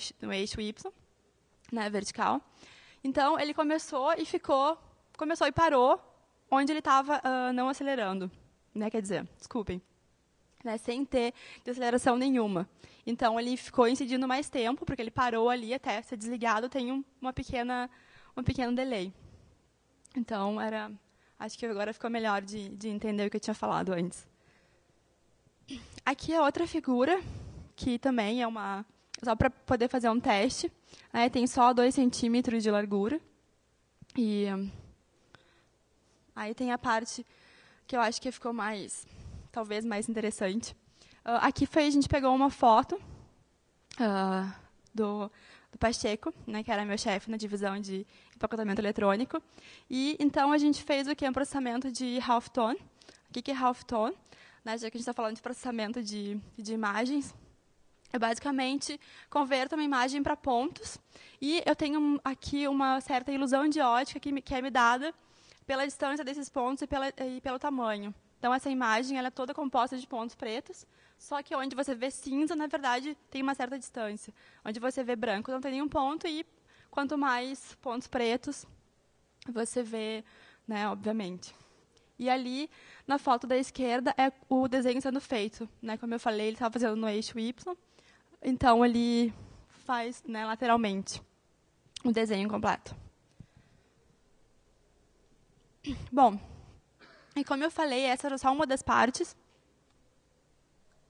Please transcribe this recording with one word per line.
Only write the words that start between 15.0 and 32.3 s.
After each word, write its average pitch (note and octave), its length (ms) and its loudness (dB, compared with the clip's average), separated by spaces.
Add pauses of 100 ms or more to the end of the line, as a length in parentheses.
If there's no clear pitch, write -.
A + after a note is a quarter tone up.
ele A3+ 100 -6
parou A#3+ 380 2
ali A#3+ 240 0
até A#3 280 -4
ser B3 140 -10
desligado, A3+ 540 0
tem B3 200 -2
um, C4+ 140 -2 (180)
uma B3+ 120 -4
pequena, B3 560 -4 (460)
um B3+ 80 -6
pequeno B3 300 0
delay. A#3+ 400 -2 (1040)
Então, G#3+ 440 -4
era, G#3+ 320 -6 (460)
acho G#3+ 200 -10
que - 80 -6
agora G#3 260 -2
ficou A#3 180 -6
melhor A3 320 0
de, G3 280 -10
de G3+ 180 -10
entender G#3 400 -2
o - 20 -2
que - 80 -4
eu G#3 40 -4
tinha G#3+ 120 -4
falado F3+ 380 -2
antes. F3 360 -4 (1800)
Aqui C#4 280 0
é E4 80 4
outra D4 260 2
figura, C#4+ 520 2 (560)
que A#3+ 240 -2
também A#3+ 420 0
é A#3 60 0
uma, G3+ 360 -6 (400)
só A#3 120 2
pra C4 140 2
poder B3 380 0
fazer A#3+ 220 2
um A3+ 100 4
teste, B3 520 2 (420)
né, A#3 160 4
tem B3 180 2
só B3 260 6
dois B3 220 6
centímetros A#3+ 680 2